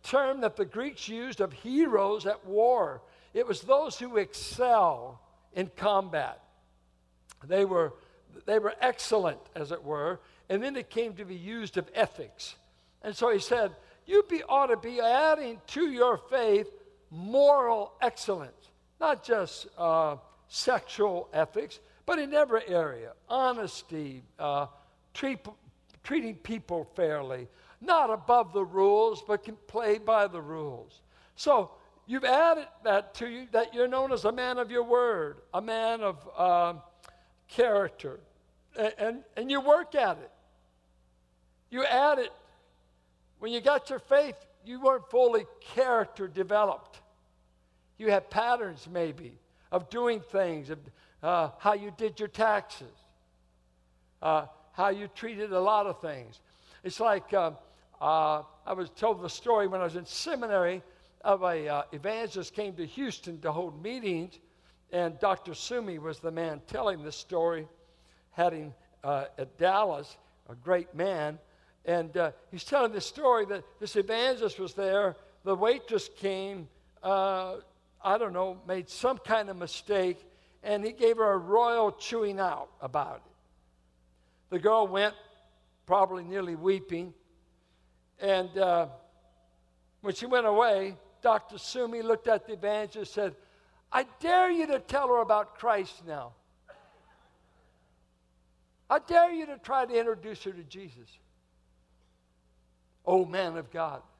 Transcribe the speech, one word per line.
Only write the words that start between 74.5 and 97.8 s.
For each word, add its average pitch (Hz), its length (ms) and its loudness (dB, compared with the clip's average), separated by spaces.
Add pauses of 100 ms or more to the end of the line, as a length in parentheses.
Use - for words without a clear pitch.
was 190 140 -8
there. 196 420 0 (280)
The 190 120 0
waitress 226 640 0
came, 190 500 -6 (340)
uh, 190 560 -2 (440)
I 196 160 2
don't 214 160 -2
know, 185 240 -4 (100)
made 185 220 -6
some 247 280 -2
kind 214 320 -2
of 185 80 -10
mistake, 180 680 -2 (400)
and 208 200 -2
he 220 80 -4
gave 226 260 2
her 214 140 4
a 190 60 2
royal 220 540 4
chewing 208 480 -4
out 147 300 -4 (120)
about 135 360 -4
it. - 140 -20 (1160)
The 180 100 -4
girl 214 280 4
went, 202 280 0 (680)
probably 185 380 2
nearly 180 320 -6
weeping, 180 580 -2 (1080)
and, 185 380 0
uh, 175 300 4 (1120)
when 196 140 -4
she 233 100 -10
went 247 200 4
away, 208 500 4 (260)
Doctor 214 360 2
Sumi 233 440 -6
looked 220 260 0
at 208 200 2
the 226 60 -8
evangelist 208 640 -4
and 196 160 -2
said, - 20 -18 (560)
"I 262 120 4 (160)
dare 359 300 4
you 330 180 0
to 269 120 0
tell 269 280 -2
her 247 100 4
about 214 400 2
Christ 202 480 -2
now. 135 280 -10 (2500)